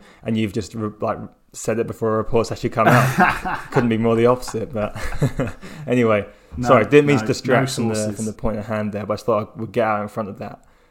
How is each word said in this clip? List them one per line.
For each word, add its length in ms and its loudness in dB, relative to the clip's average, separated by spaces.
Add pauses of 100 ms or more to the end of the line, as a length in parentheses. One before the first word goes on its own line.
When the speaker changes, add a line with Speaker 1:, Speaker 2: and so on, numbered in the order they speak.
(240)
Speaker 1:
and 140 -2
you've 160 -2
just 220 -6
re-, 160 -4 (100)
like, 160 -2 (360)
said 260 -4
it 80 -2
before 260 -2
a 40 0
report's 340 0
actually 180 -4
come 180 2
out?" 720 2
Speaker 2:
<laughs> 120 -16
Speaker 1:
Couldn't 180 2
be 80 2
more 180 2
the 120 4
opposite, 440 -2
but 240 -4 (760)
<laughs> 160 -16
anyway. 400 2 (280)
Speaker 2:
No, 120 -4
Speaker 1:
Sorry, 180 8
didn't 220 8
mean 100 4
Speaker 2:
no, 60 0
Speaker 1:
to 40 -6
distract 440 0
Speaker 2:
no 20 -8
Speaker 1:
from 160 -2
the, 60 -2
Speaker 2:
sources. 200 -2
Speaker 1:
from 100 -6
the 80 -6
point 240 -4
at 80 -10
hand 280 -4
there, 120 -6
but 80 -2
I 40 -4
just 80 -14
thought 300 0
I 40 -12
would 120 -8
get 140 2
out 180 0
in 40 -8
front 220 -8
of 100 -12
that. 240 -14 (280)